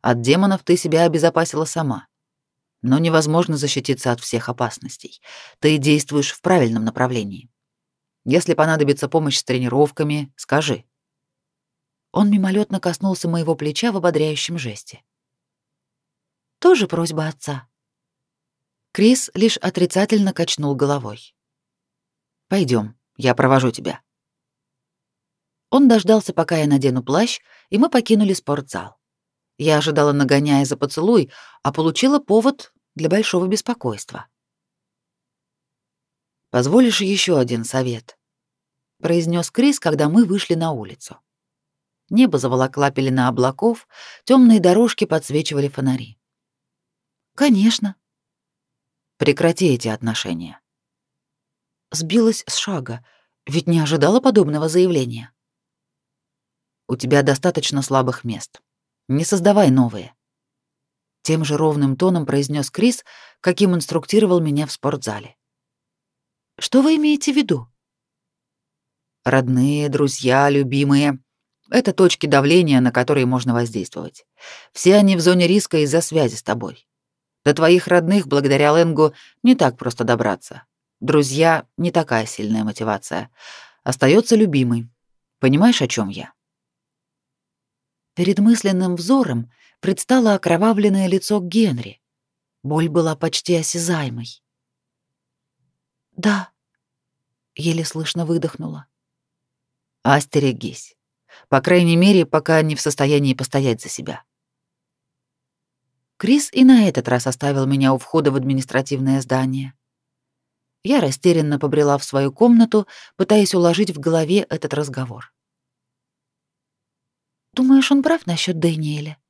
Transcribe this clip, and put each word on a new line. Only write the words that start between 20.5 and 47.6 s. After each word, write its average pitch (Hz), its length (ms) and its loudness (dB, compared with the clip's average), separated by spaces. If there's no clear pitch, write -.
головой. 127 580 -6
"Пойдем, 123 500 -2
я 123 180 0
провожу 131 380 2
тебя". - 300 -10
Он 269 180 6
дождался, 220 460 2
пока 165 240 -2
я 151 100 0
надену 131 340 2
плащ, 160 380 -2
и 196 80 -2
мы 294 120 4
покинули 214 440 2
спортзал. 139 680 -8
Я 151 200 2
ожидала 147 340 0
нагоняя 139 540 2
за 135 120 -6
поцелуй, 160 540 0
а 143 80 -2
получила 165 480 0
повод 233 540 -2
для 156 140 -4
большого 185 380 0
беспокойства. 185 800 -8
"Позволишь 196 520 2
еще 185 360 0
один 120 260 -2
совет?" 123 540 -8
произнес 170 520 -2
Крис, 277 280 0
когда 151 280 0
мы 202 160 4
вышли 185 300 -2
на 165 180 -2
улицу. 104 480 -14
Небо 190 280 2
заволокла 131 540 0
пелена 131 360 0
облаков, 131 600 -2
темные 240 360 6
дорожки 180 460 2
подсвечивали 147 600 -4
фонари. 127 520 -4
"Конечно". 220 600 2